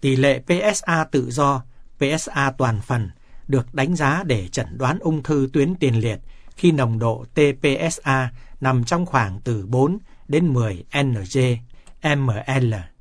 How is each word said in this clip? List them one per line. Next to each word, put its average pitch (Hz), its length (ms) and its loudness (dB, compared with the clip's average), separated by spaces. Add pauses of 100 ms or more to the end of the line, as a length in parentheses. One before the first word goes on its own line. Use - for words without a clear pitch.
Tỷ 135 160 2
lệ 131 300 4
P - 40 -2 (240)
S - 80 -6
A 165 220 0
tự 127 260 -2
do, 139 320 0 (360)
P - 40 0 (160)
S - 100 -8
A 139 220 0
toàn 120 300 0
phần 113 300 -2 (380)
được 131 260 -2
đánh 139 220 0
giá 151 300 0
để 104 220 0
chẩn 101 300 -6
đoán 131 200 0
ung 156 240 -2
thư 139 300 0
tuyến 156 220 2
tiền 120 260 2
liệt 110 180 -2 (380)
khi 175 160 4
nồng 120 260 2
độ 117 260 -2 (100)
T - 40 0 (240)
P 160 300 0
S - 100 -10
A 131 300 0 (280)
nằm 127 240 2
trong 175 220 0
khoảng 101 380 -2
từ 110 220 -2
bốn 135 320 2 (300)
đến 160 240 2
mười 110 320 0 (180)
N 131 120 2 (180)
G 139 60 2 (760)
M 135 140 2 (300)
L. 117 140 2 (260)